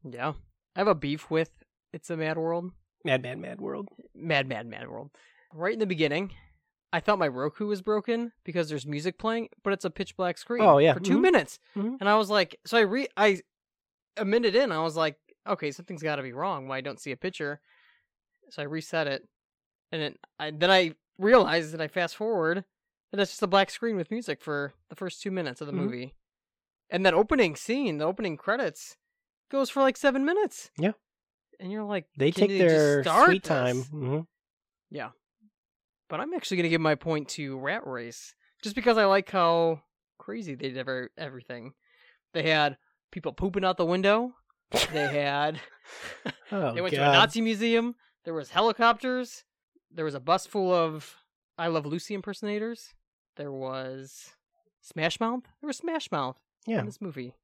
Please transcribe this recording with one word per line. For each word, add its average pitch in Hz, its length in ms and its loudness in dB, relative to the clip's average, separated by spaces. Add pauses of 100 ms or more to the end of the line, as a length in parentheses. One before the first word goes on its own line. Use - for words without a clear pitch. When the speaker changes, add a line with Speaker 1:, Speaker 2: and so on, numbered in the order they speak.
Speaker 1:
Yeah. 131 300 -6 (420)
I 190 40 -8
have 202 80 2
a 196 80 6
beef 143 340 -6
with 160 340 -4 (300)
it's - 160 -16
a 170 80 -6
Mad 160 200 -2
World? 170 340 -4 (320)
Speaker 2:
Mad, 131 200 0
Mad, - 160 -10
Mad - 220 -12
World. - 280 -8 (240)
Speaker 1:
Mad, 147 340 0
Mad, 117 200 -8
Mad 113 220 -14
World. 131 200 -14 (440)
Right 170 200 -4
in 226 60 -6
the 214 80 0
beginning, 165 440 0 (640)
I 175 60 0
thought 208 200 0
my 165 80 2
Roku 139 400 -4
was 208 140 -4
broken 226 500 -2 (120)
because 165 260 -4
there's 143 160 -6
music 151 320 -6
playing, 226 320 -4 (140)
but 196 100 0
it's 190 120 -6
a 180 40 -2
pitch - 280 -10
black 175 200 -2
screen 233 260 -2
Speaker 2:
Oh, 165 140 10
yeah. 151 160 8
Speaker 1:
for - 60 0
two 190 140 0
Speaker 2:
Mm-hmm. - 80 6
Speaker 1:
minutes. 339 380 4 (160)
Speaker 2:
Mm-hmm. 214 240 -4
Speaker 1:
And 196 100 0
I 208 60 8
was 214 140 2
like, 202 360 0
so 226 120 2
I 233 40 8
re-, 220 260 2 (100)
I, 202 220 4 (800)
a 202 80 -2
minute 214 300 2
in, 254 160 4
I 160 120 0
was 160 120 -2
like, 160 200 0 (320)
"Okay, 170 240 -2
something's 170 320 -12
gotta 147 200 -2
be 131 100 -10
wrong. 143 340 -4
Why 135 100 -6
I 135 40 -6
don't 135 180 -10
see 143 120 -10
a 127 60 -8
picture?" 147 440 -8 (880)
So - 120 -12
I 147 40 -6
reset 156 420 -4
it, 139 160 -4 (680)
and 160 100 -6
then 147 140 -6 (240)
I, 151 120 -8
then 156 200 2
I 185 220 4 (240)
realized 180 560 4
that 160 80 -6
I 156 60 -4
fast 170 300 -4
forward, 190 480 -2 (460)
and 202 100 -2
it's 190 100 0
just - 120 -6
a 202 40 0
black 196 220 4
screen 233 260 -4
with 175 160 -4
music 220 300 -6
for 143 320 -6 (160)
the 160 60 -18
first - 260 -10
two 202 100 -6
minutes 160 300 -6
of 151 60 -10
the 143 60 -8
Speaker 2:
Mm-hmm. 180 120 -2
Speaker 1:
movie. 135 300 -8 (760)
And 185 160 0
that 180 80 6
opening 208 420 4
scene, 233 440 -2
the 151 60 0
opening 190 300 -2
credits, 202 600 -4 (540)
goes 269 180 0
for, 277 120 0
like, 269 140 4
seven 269 300 2
minutes. 381 520 -2
Speaker 2:
Yeah. 180 160 2 (680)
Speaker 1:
And 185 120 -10
you're 214 120 -6
like, 202 220 -4 (120)
Speaker 2:
They 143 140 4
Speaker 1:
"Can 196 160 4
Speaker 2:
take 196 100 0
Speaker 1:
they 185 80 8
just 160 100 8
Speaker 2:
their 143 280 6
Speaker 1:
start 180 240 6
Speaker 2:
sweet 262 160 4
Speaker 1:
this?" - 40 -12
Speaker 2:
time. 127 360 2
Mm-hmm. 143 360 -4 (720)
Speaker 1:
Yeah. 135 200 -10 (1000)
But 160 100 -6
I'm 302 140 -6
actually 254 240 -4
gonna 170 120 0
give 165 120 2
my 156 140 2
point 151 340 -6
to 135 300 -10
Rat 151 260 -6
Race, 120 480 -12 (300)
just 208 120 -8
because 233 220 4
I 214 80 6
like 196 240 4
how 170 520 2 (360)
crazy 196 380 -10
they 131 140 -6
did 127 80 -10
ever-, 131 400 -6
everything. 127 560 -14 (600)
They 160 160 -2
had 147 280 2 (340)
people 160 220 -8
pooping 190 320 -2
out 185 120 0
the 175 80 2
window. 202 460 2 (400)
They - 360 0
Speaker 2:
<laughs> 147 140 0
Speaker 1:
had, 143 380 0 (920)
Speaker 2:
Oh, 160 220 -2
Speaker 1:
they 170 80 -4
went 180 140 -2
to 139 60 0
a 143 40 4
Speaker 2:
God. 143 80 6
Speaker 1:
Nazi 214 280 4
museum. 226 540 0 (300)
There 165 80 -8
was 151 160 -8
helicopters. 233 920 2 (480)
There 160 140 -6
was 143 100 -4
a 135 40 -6
bus 160 280 0
full 185 260 0
of 160 420 0 (420)
I 170 100 -2
Love 160 180 0
Lucy 160 300 -6
impersonators. 208 800 -8 (440)
There 147 140 -10
was 131 800 -10 (500)
Smash - 380 -4
Mouth. 240 240 -2 (180)
There 294 60 -12
was 277 100 -6
Smash 330 340 -6
Mouth 135 260 -2 (280)
Speaker 2:
Yeah. 220 140 -2
Speaker 1:
in 107 60 -2
this 120 160 -12
movie. 135 320 -10 (100)